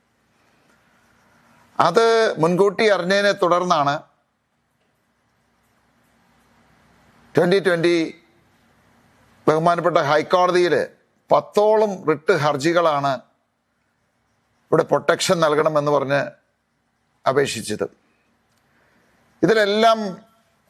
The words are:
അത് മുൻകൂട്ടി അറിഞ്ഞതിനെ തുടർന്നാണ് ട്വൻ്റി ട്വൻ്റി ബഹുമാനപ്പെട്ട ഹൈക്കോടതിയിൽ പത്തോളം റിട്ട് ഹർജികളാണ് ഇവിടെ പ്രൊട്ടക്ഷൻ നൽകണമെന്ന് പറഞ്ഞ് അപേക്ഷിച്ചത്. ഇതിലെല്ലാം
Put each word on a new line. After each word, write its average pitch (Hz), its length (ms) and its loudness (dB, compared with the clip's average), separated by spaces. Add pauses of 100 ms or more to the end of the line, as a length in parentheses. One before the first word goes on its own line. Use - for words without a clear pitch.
(1900)
അത് 226 180 2 (360)
മുൻകൂട്ടി 190 440 2 (100)
അറിഞ്ഞതിനെ 196 380 0 (100)
തുടർന്നാണ് 170 520 0 (3500)
ട്വൻ്റി 180 300 2
ട്വൻ്റി 170 320 0 (1500)
ബഹുമാനപ്പെട്ട 165 520 0 (100)
ഹൈക്കോടതിയിൽ 175 640 0 (580)
പത്തോളം 208 600 0 (160)
റിട്ട് 156 260 -2 (120)
ഹർജികളാണ് 147 640 0 (1600)
ഇവിടെ 160 220 2
പ്രൊട്ടക്ഷൻ 165 540 0
നൽകണമെന്ന് 151 520 0
പറഞ്ഞ് 139 240 -2 (1080)
അപേക്ഷിച്ചത്. 107 560 -2 (1600)
ഇതിലെല്ലാം 220 540 2 (720)